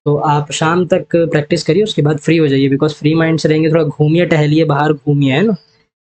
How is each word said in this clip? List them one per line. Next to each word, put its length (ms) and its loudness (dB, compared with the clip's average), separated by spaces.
तो 120 0
आप 360 -2
शाम 340 0
तक 300 -2
practice 460 0
करिए, 200 0
उसके 200 -2
बाद 160 0
free 180 0
हो 120 2
जाइए, 220 2
because 240 -2
free 200 -2
माइंड 240 0
से 100 -2
रहेंगे, 220 0
थोड़ा 120 2
घूमिए, 440 0
टहलिए, 380 2
बाहर 280 0
घूमिए, 400 0
है 100 0
ना, 140 0